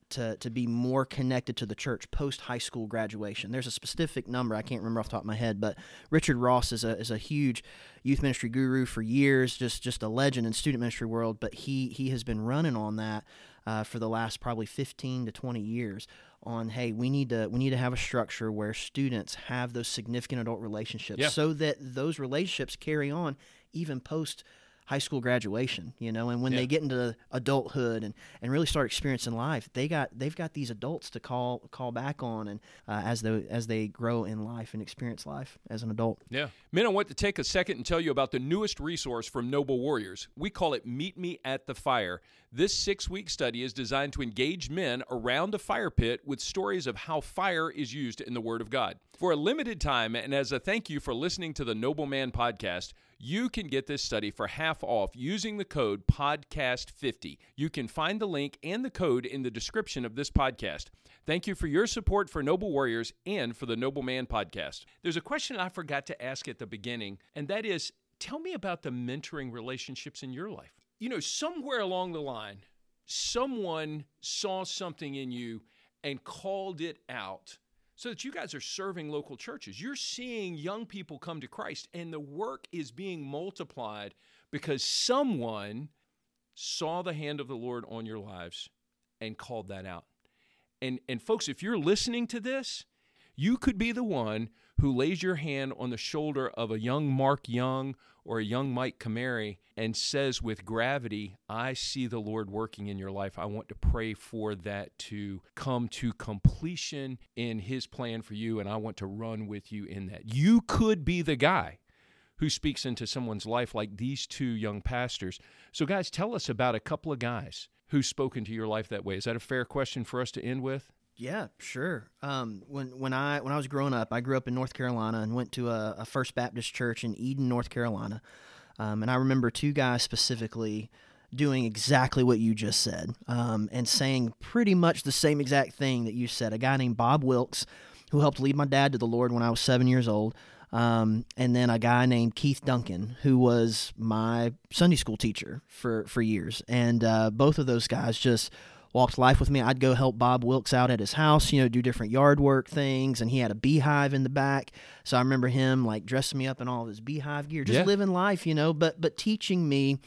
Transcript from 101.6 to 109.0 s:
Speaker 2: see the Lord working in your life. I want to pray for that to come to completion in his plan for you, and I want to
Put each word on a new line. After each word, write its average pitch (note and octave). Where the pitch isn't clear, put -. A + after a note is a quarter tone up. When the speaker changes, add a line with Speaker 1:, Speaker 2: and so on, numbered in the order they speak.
Speaker 2:
see B2+
the A#2
Lord G#2+
working G#2
in G2+
your F#2+
life. G2
I G2
want G#2
to -
pray A2+
for G#2+
that G2+
to G2+
come B2
to -
completion C3+
in A#2
his A#2+
plan A#2
for G#2+
you, A2
and G2
I G#2+
want A2
to G2